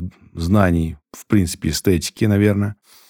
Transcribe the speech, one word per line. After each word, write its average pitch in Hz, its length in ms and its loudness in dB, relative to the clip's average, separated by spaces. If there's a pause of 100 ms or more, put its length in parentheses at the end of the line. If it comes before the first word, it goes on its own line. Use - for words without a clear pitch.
(340)
знаний, 85 640 0 (160)
в - 140 -20
принципе, 90 440 0
эстетики, 92 560 -2
наверное. 101 500 0 (340)